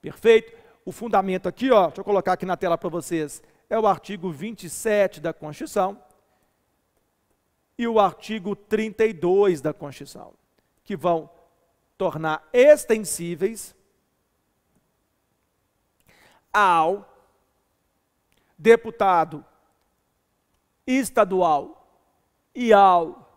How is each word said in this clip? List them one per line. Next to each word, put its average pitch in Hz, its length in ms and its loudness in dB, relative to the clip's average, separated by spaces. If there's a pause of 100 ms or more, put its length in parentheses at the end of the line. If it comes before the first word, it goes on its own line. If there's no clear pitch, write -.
Perfeito? - 580 2 (260)
O 185 60 -12
fundamento 190 560 -2
aqui, 233 240 -4
ó, 208 180 6
deixa 151 120 -10
eu 196 40 -12
colocar 190 280 0
aqui 180 140 -4
na 185 100 -4
tela 170 220 -2
pra 185 100 -8
vocês, 156 540 -8 (260)
é 214 100 -2
o 220 80 0
artigo 190 440 -4
vinte 180 340 -12
e 170 60 -14
sete 208 500 -2
da 160 120 -8
Constituição 185 720 -8 (1700)
e 240 100 -6
o 226 140 0
artigo 202 560 -2
trinta 220 480 -4
e 220 80 0
dois 180 480 0
da 151 140 -4
Constituição, - 580 -18 (500)
que 202 140 -10
vão 160 340 -2 (680)
tornar 156 460 -4 (100)
extensíveis 220 1200 2 (2750)
ao 190 540 2 (1500)
deputado 185 800 2 (1400)
estadual 190 1120 -2 (560)
e 233 200 4
ao 185 520 4 (100)